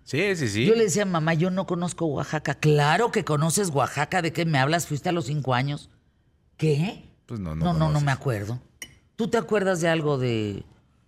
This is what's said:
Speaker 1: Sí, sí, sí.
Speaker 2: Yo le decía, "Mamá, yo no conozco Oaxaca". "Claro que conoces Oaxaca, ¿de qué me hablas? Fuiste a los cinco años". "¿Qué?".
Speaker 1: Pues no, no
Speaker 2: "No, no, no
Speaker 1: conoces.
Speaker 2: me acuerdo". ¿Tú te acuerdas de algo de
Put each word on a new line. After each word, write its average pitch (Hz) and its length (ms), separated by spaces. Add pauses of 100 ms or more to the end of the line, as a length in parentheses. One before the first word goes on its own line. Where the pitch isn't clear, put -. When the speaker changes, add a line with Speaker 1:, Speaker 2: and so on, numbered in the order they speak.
Speaker 1:
Sí, 190 320
sí, 151 140
sí. 104 180
Speaker 2:
Yo 220 80
le 226 100
decía, 202 220
"Mamá, 165 280
yo 175 180
no 185 160
conozco 170 380
Oaxaca". 147 500
"Claro 151 560
que 196 120
conoces 160 460
Oaxaca, 143 520
¿de 160 100
qué 175 120
me 156 140
hablas? 151 300
Fuiste 147 200
a 175 40
los 170 140
cinco 131 280
años". 143 340 (680)
"¿Qué?". 156 480 (220)
Speaker 1:
Pues 120 120
no, 85 160
no 80 100
Speaker 2:
"No, 175 100
no, 160 40
no 156 80
Speaker 1:
conoces. 147 200
Speaker 2:
me 143 60
acuerdo". 120 480 (540)
¿Tú 220 140
te 226 100
acuerdas 190 420
de 170 80
algo 151 300
de 110 460 (440)